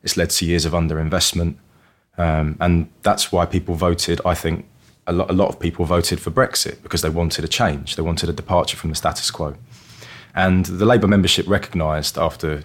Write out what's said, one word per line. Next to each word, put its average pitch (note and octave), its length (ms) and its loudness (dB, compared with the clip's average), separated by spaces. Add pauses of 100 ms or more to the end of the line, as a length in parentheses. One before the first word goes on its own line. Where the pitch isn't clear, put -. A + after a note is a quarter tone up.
It's - 140 -4
led F2 160 0
to - 140 0
years E2+ 200 2
of D#2+ 80 0
underinvestment. E2 800 0 (600)
Um, D#2 440 0
and E2+ 280 2 (140)
that's - 300 0
why F2 120 4
people F2 300 -4
voted, E2+ 500 0
I F2+ 80 2
think, E2 320 -4 (420)
a F2+ 60 -2
lo-, F2+ 140 2
a F2 60 -2
lot F#2 160 4
of - 100 -8
people F2 260 -2
voted F2 360 0
for - 100 -8
Brexit, - 520 -2
because - 180 -4
they D#2+ 80 -2
wanted D#2+ 340 -2
a D#2+ 60 -6
change. D2 460 -2
They E2 60 -4
wanted E2 280 -2
a E2 40 -4
departure - 440 0
from E2 140 -4
the D2+ 40 -4
status - 340 -4
quo. C#2+ 260 -6 (800)
And F#2 320 4
the F#2 200 0
Labour A#2 220 6
membership F#2+ 400 4
recognised D#2 720 -2
after D#2 480 -2